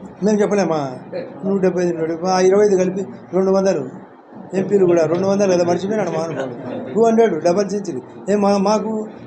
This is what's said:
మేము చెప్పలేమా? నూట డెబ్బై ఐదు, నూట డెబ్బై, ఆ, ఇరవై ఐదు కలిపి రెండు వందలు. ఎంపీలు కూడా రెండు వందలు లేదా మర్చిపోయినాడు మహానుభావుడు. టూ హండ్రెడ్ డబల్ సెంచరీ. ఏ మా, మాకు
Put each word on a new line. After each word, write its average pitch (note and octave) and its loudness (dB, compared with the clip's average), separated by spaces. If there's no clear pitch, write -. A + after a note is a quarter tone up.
మేము G#3 2
చెప్పలేమా? E3 0
నూట G3 0
డెబ్బై F3+ 2
ఐదు, F3 0
నూట D#3+ -4
డెబ్బై, E3+ -4
ఆ, F#3 2
ఇరవై F#3+ 6
ఐదు G3 4
కలిపి F#3 0
రెండు F#3+ 2
వందలు. F#3+ 2
ఎంపీలు F#3+ 2
కూడా E3+ 4
రెండు F3 0
వందలు G3 2
లేదా F3 4
మర్చిపోయినాడు F3+ -2
మహానుభావుడు. C3+ -8
టూ A3+ 4
హండ్రెడ్ A3 2
డబల్ F#3 2
సెంచరీ. F3 -6
ఏ G3+ 2
మా, G3+ 2
మాకు G#3+ 0